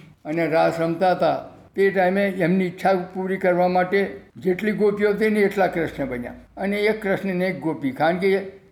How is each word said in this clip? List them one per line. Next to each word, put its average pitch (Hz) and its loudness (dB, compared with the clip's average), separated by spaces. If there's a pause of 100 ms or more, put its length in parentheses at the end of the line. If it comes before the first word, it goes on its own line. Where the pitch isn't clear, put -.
(240)
અને 160 -2
રાસ 165 2
રમતા 170 2
હતા, 160 0 (320)
તે 190 4
ટાઈમે 190 2
એમની 185 0
ઈચ્છા 185 0 (200)
પૂરી 185 -4
કરવા 180 2
માટે 185 0 (160)
જેટલી 185 -2
ગોપીઓ 208 2
હતી 214 0
ને 214 2
એટલા 196 2
કૃષ્ણ 147 -2
બન્યા. 120 -8 (240)
અને 202 -4
એક 208 0
કૃષ્ણ 190 -2
ને 180 0
એક 165 -4
ગોપી, 151 -4
કારણ 156 0
કે 190 2 (440)